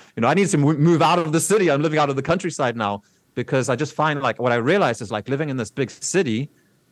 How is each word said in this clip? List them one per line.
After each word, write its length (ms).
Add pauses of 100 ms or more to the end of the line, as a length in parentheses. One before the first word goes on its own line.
(160)
you 60
know, 60
I 60
need 160
to 80
mo-, 160
move 280
out 180
of 140
the 60
city. 300
I'm 120
living 180
out 100
of 80
the 40
countryside 540
now 280 (320)
because 320
I 80
just 180
find, 280
like, 200
what 100
I 40
realize 460
is, 100
like, 180
living 200
in 60
this 160
big 180
city, 600 (420)